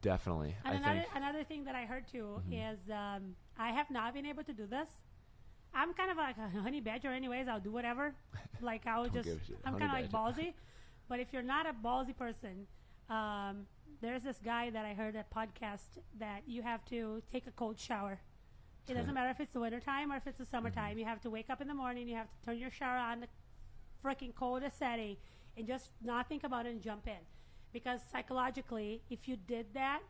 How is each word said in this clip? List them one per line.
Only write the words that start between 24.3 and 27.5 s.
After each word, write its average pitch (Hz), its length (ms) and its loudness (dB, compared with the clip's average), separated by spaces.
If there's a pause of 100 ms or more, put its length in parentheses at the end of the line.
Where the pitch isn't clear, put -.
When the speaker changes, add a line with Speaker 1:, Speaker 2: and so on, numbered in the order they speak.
Speaker 2:
coldest 254 440 0
setting 226 380 2 (400)
and 226 100 -4
just 254 240 -2 (140)
not 240 240 4
think 294 160 -2
about 247 220 2
it 240 40 0
and 226 120 -4
jump 214 240 -4
in. 196 160 -4 (500)